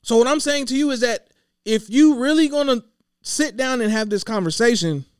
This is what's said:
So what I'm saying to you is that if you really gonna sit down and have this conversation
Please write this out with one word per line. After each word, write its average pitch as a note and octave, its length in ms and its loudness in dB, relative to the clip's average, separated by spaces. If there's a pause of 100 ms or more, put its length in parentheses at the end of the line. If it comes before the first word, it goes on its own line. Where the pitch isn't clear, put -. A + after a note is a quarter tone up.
So A#3 140 -2
what A#3+ 120 4
I'm D4+ 100 0
saying C#4+ 280 -4
to B3+ 100 -4
you C#4+ 160 0
is A#3 80 -4
that A#3 260 -2 (380)
if G#3+ 260 -2
you C#4 300 4
really D4+ 260 2
gonna C#4 380 -2 (380)
sit C#4+ 340 -4
down C4 240 -2
and G#3+ 100 0
have A3 180 -2
this G3+ 140 -2
conversation F3+ 840 -2 (160)